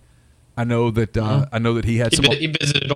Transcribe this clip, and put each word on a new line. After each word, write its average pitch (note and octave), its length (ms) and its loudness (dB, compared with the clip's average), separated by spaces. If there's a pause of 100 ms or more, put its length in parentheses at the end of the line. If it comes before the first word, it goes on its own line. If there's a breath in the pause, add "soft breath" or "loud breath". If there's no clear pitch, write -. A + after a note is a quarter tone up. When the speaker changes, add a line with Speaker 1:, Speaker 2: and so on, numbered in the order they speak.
(580 soft breath)
Speaker 1:
I A#2 80 -2
know A#2 260 0
that, A2 240 -2
uh, A2+ 60 -2
Speaker 2:
Mm-hmm. C3+ 340 0
Speaker 1:
I A2+ 40 0
know A#2 160 0
that A2 100 -2
he A#2 140 0
had A#2 120 0
Speaker 2:
He C#3+ 60 2
Speaker 1:
some C#3+ 80 2
Speaker 2:
vi-, C#3+ 100 4
he D#3 120 -4
visited C#3+ 480 -2